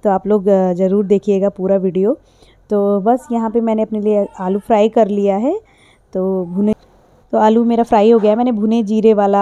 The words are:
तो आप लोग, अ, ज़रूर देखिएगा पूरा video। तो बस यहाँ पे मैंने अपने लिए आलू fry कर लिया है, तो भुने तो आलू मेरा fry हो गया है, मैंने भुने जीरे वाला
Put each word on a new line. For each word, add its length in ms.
तो 60
आप 180
लोग, 200
अ, 260
ज़रूर 320
देखिएगा 440
पूरा 280
video। 400
तो 320
बस 300
यहाँ 180
पे 120
मैंने 200
अपने 180
लिए 280
आलू 200
fry 300
कर 180
लिया 300
है, 220
तो 320
भुने 280
तो 60
आलू 240
मेरा 200
fry 280
हो 80
गया 120
है, 60
मैंने 140
भुने 320
जीरे 300
वाला 280